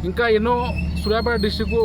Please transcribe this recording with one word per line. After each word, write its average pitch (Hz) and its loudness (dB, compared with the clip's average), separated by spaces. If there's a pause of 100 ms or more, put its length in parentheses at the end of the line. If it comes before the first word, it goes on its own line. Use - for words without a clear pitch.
ఇంకా 233 0 (120)
ఎన్నో 240 2 (480)
సూర్యాపేట 226 0
డిస్ట్రిక్ట్ 214 0